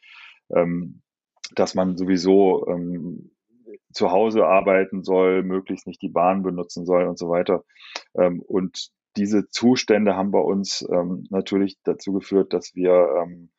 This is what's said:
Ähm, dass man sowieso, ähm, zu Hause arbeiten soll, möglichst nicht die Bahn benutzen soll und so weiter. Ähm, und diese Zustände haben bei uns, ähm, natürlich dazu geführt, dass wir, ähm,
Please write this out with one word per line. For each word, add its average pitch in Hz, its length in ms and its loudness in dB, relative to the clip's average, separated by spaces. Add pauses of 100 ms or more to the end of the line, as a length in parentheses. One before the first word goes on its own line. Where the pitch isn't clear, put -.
(500)
Ähm, 87 520 -2 (540)
dass 95 180 0
man 92 220 -2
sowieso, 92 720 4
ähm, 87 600 -8 (640)
zu 95 180 0
Hause 107 360 4
arbeiten 95 560 2
soll, 92 400 2
möglichst 95 440 -6
nicht 87 160 -14
die 92 60 -8
Bahn 90 340 0
benutzen 87 440 -8
soll 90 200 2
und 87 120 -8
so 87 100 -6
weiter. 87 360 0 (500)
Ähm, 90 260 0
und - 500 -6 (260)
diese 101 340 0
Zustände 107 640 2
haben 98 140 -2
bei 98 100 2
uns, 98 500 -4
ähm, 90 400 -4
natürlich 98 540 -2
dazu 92 280 -4
geführt, 95 400 0
dass 87 220 -6
wir, 90 480 2
ähm, 87 360 -14